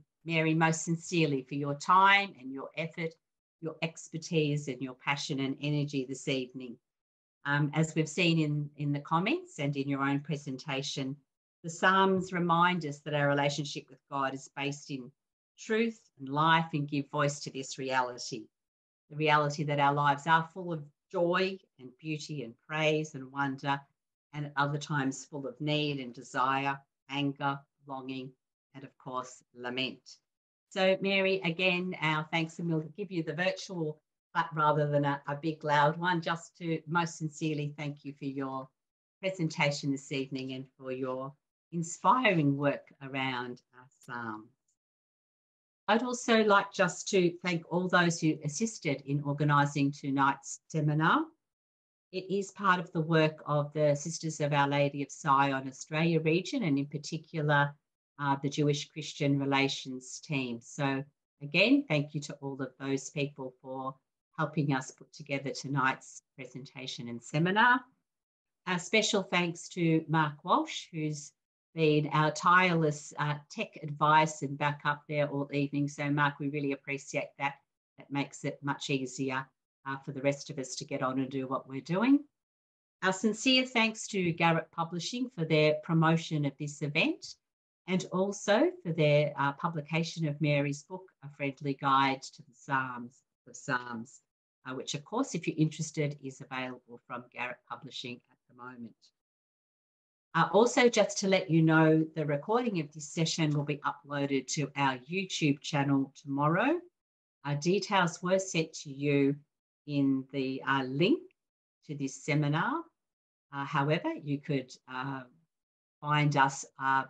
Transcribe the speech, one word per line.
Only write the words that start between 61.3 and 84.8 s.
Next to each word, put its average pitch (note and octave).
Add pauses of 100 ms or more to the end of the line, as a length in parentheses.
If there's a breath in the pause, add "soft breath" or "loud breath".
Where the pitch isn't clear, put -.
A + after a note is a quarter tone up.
again, G3
thank D3
you D3+
to -
all C#3
of C3
those C3+
people C#3
for C3 (420)
helping D#3
us C3
put -
together C#3
tonight's C3 (140)
presentation C3
and A#2+
seminar. G#3+ (840)
A F3+
special G#3+
thanks F3
to D#3+
Mark D3+
Walsh, C#4
who's D3+ (440)
been D3+
our D3+
tireless, F3
uh, D3 (160)
tech -
advice D#3
and C#3+
backup D3
there D3
all C#3+
evening. C#3+
So C#3+
Mark, C#3+
we C#3+
really C#3
appreciate C#3
that. C#3+ (420)
That -
makes C#3
it -
much C#3
easier, C3 (420)
uh, C3+
for -
the C3
rest C#3+
of C#3
us -
to C#3
get C#3
on C3
and B2+
do C3
what C3
we're C3+
doing. A#3+ (800)
Our F#3
sincere B3+
thanks A3
to F3+
Garrett E3+
Publishing F3